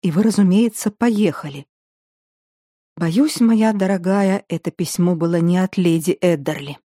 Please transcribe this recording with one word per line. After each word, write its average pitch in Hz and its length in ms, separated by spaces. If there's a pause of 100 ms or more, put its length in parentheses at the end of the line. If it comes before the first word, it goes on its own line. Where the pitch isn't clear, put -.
И 175 100
вы, 180 120
разумеется, 208 680
поехали". 180 760 (1300)
"Боюсь, 175 420
моя 220 340
дорогая, 196 760
это 165 220
письмо 175 440
было 170 240
не 175 180
от 185 200
леди 170 420
Эддерли. 147 680